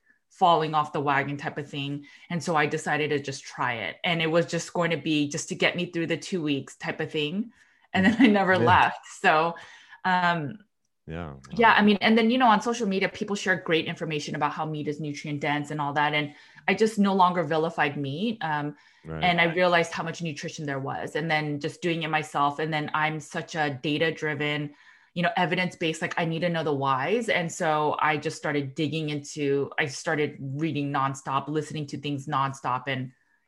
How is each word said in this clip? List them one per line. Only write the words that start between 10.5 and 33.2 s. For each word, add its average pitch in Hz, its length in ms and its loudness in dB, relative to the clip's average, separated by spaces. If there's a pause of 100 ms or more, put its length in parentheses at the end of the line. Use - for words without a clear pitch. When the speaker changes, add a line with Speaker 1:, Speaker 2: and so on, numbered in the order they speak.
Speaker 2:
Yeah. 82 200 -6
Wow. 69 80 -16 (220)
Speaker 1:
Yeah, 226 120 8
I - 80 6
mean, 208 180 6
and 220 180 4
then, 226 140 4
you 254 60 2
know, 262 100 4
on 208 140 6
social 233 260 -2
media, 190 220 0
people 202 260 -6
share 185 220 0
great 165 280 0
information 160 500 -6
about 147 180 -2
how 160 120 -6
meat 151 220 -6
is 147 140 -4
nutrient 147 400 -8
dense 147 300 -2
and 151 100 -6
all 143 120 -4
that. 147 200 2
And 147 200 -2 (360)
I 196 40 4
just 220 240 2
no 202 160 4
longer 180 300 4
vilified 156 540 0
meat. 160 440 -4
Um, 147 340 -4 (280)
Speaker 2:
Right. 160 200 -6
Speaker 1:
and 170 180 2
I 170 40 4
realized 170 460 2
how 175 120 -6
much 165 180 -8
nutrition 160 460 -8
there 139 120 -4
was. 135 360 -6
And 160 140 -2
then 151 300 0
just 143 220 -8
doing 165 220 -2
it 156 60 -4
myself. 147 500 0
And 156 120 -2
then 151 220 -2
I'm 156 260 0
such 160 360 -8
a 147 260 0
data-driven, 151 800 0 (560)
you 175 80 0
know, 175 120 2
evidence-based, 175 680 0
like, 170 140 -4
I 170 80 0
need 165 160 -2
to 175 80 0
know 165 140 -2
the 151 100 0 (100)
whys. 151 440 0
And 170 240 0
so 151 480 0
I 156 180 2
just 147 200 -6
started 147 380 -4
digging 156 340 -2
into, 143 680 -2
I 156 80 0
started 151 520 -2
reading 143 540 -4
nonstop, 135 540 -2
listening 151 400 -4
to 147 100 -8
things 143 300 -6
nonstop. 135 580 -2
And, 131 260 -4 (360)